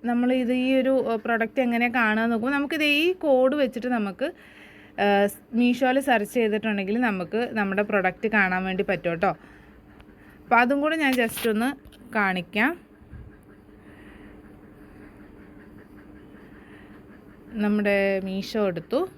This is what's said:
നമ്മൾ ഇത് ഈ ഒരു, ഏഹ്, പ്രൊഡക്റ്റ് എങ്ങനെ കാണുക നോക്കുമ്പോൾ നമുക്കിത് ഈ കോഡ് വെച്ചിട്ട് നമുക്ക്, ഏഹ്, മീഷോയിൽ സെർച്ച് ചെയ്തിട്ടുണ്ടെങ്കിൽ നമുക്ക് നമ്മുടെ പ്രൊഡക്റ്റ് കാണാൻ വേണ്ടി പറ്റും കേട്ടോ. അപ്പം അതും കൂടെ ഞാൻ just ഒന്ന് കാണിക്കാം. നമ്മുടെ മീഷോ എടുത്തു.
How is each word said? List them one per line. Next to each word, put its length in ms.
നമ്മൾ 200
ഇത് 120
ഈ 20
ഒരു, 140
ഏഹ്, 140
പ്രൊഡക്റ്റ് 400
എങ്ങനെ 220
കാണുക 320
നോക്കുമ്പോൾ 260
നമുക്കിത് 280
ഈ 40
കോഡ് 360
വെച്ചിട്ട് 360
നമുക്ക്, 320
ഏഹ്, 240
മീഷോയിൽ 400
സെർച്ച് 300
ചെയ്തിട്ടുണ്ടെങ്കിൽ 580
നമുക്ക് 340
നമ്മുടെ 320
പ്രൊഡക്റ്റ് 460
കാണാൻ 320
വേണ്ടി 220
പറ്റും 220
കേട്ടോ. 180
അപ്പം 200
അതും 200
കൂടെ 220
ഞാൻ 160
just 320
ഒന്ന് 160
കാണിക്കാം. 560
നമ്മുടെ 360
മീഷോ 460
എടുത്തു. 280